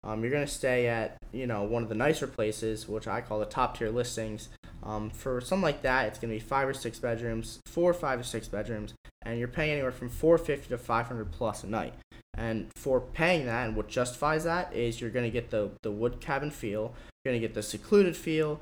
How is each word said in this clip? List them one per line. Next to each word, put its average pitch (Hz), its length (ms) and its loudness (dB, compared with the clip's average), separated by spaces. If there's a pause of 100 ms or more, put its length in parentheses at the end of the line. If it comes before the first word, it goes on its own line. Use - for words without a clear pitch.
Um, 107 180 -4
you're 120 100 0
gonna 143 140 2
stay 127 420 2
at, 113 300 0 (140)
you 127 160 -4
know, 104 160 0
one 117 180 2
of 110 80 -4
the 110 60 -2
nicer 139 320 2
places, 110 600 -2
which 104 200 -4
I 113 140 -2
call 107 180 -2
the 104 60 0
top - 320 0
tier 113 120 0
listings. 113 600 -2 (340)
Um, 107 260 -4
for 127 320 -4
something 190 220 0
like 147 180 2
that, 127 260 4
it's 110 120 -6
gonna 113 140 -4
be 107 60 -2
five 135 280 0
or 135 60 -2
six 120 260 -6
bedrooms, 113 680 -2
four, 175 280 4
five 139 260 0
or 120 40 -6
six 117 240 -4
bedrooms, 110 460 -4 (300)
and 117 160 -4
you're 120 80 -2
paying 151 240 0
anywhere 135 200 0
from 120 180 -8
four 160 280 6
fifty 147 320 0
to 123 80 0
five 117 300 0
hundred 110 240 -4
plus - 320 -2
a - 40 -8
night. 98 260 -2 (440)
And 113 380 -2
for 131 240 2
paying 160 460 2
that, 117 200 0
and 110 100 -2
what 107 120 -2
justifies 151 560 2
that, 175 320 0
is 117 260 0
you're 117 80 -4
gonna 117 220 0
get 120 180 -2
the, 104 220 2 (100)
the 107 100 -2
wood 120 280 0
cabin 147 320 -2
feel, 110 420 -2 (300)
you're 131 100 0
gonna 117 60 2
get 113 160 -2
the 104 80 -2
secluded 180 520 4
feel 156 460 0